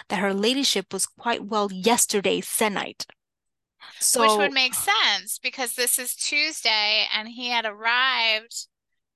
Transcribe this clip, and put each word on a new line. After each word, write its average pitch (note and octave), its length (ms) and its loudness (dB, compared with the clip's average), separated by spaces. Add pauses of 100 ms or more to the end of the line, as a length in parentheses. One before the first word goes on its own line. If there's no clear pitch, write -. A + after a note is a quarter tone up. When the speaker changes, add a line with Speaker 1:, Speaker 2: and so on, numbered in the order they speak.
Speaker 1:
that G3 100 0
her G3 140 2
ladyship G#3+ 600 0
was F#3+ 140 -2
quite - 380 -4
well G3+ 260 0
yesterday F#3+ 720 2
sennight." - 680 -4 (1040)
Speaker 2:
Which A3 240 6
would G3+ 140 2
Speaker 1:
So - 0 -
Speaker 2:
make C4 240 2
sense B3 640 0
because B3 340 -6
this A#3+ 260 0
is B3 160 -6
Tuesday A3 1000 0
and G#3+ 160 -4
he A#3+ 200 -8
had A#3 160 0
arrived A3+ 1040 0 (480)